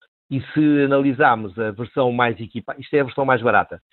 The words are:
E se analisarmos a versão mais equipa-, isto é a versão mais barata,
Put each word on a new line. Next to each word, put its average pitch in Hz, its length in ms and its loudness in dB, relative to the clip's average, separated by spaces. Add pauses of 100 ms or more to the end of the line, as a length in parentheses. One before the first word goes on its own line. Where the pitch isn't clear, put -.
(300)
E 135 120 -4 (120)
se 147 300 4
analisarmos 135 760 2
a 110 140 -4
versão 120 400 -2
mais 120 280 -2
equipa-, 113 380 -10
isto - 160 -12
é 151 60 4
a 143 60 0
versão 135 200 -4
mais 131 160 2
barata, 101 400 0 (120)